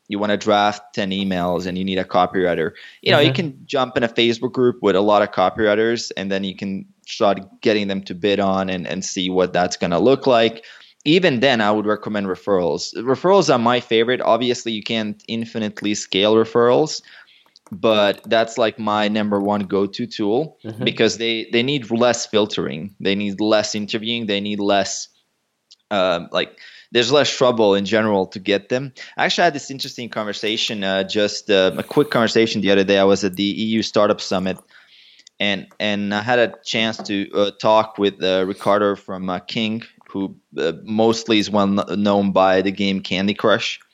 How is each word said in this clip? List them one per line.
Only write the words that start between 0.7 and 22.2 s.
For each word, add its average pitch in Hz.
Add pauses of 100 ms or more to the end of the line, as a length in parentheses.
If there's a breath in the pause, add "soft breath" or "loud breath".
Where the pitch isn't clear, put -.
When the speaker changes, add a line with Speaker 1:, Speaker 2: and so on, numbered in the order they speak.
Speaker 1:
ten 101
emails 90
and 90
you 92
need 95
a 90
copywriter, 90 (280 loud breath)
you 185
know, 170
you 151
Speaker 2:
Mm-hmm. 131
Speaker 1:
can 156
jump 131
in 127
a 117
Facebook 117
group 123
with 98
a 95
lot 104
of 101
copywriters, 107
and 95
then 95
you 95
can 98 (220)
start 98 (220)
getting 107
them 98
to -
bid 98
on 95
and, 92
and 95
see 92
what 92
that's 90
gonna 87
look 123
like. 117 (380 loud breath)
Even 160
then, 123
I 104
would 107
recommend 104
referrals. 90
Referrals 147
are 131
my 120
favorite. 117
Obviously, 120
you 104
can't 107
infinitely 113
scale 104
referrals, 120 (720 loud breath)
but 101
that's, 113
like, 110
my 107
number 104
one 104
go-to 98
tool 113
Speaker 2:
Mm-hmm. 110
Speaker 1:
because 110
they, 113
they 117
need 131
less 117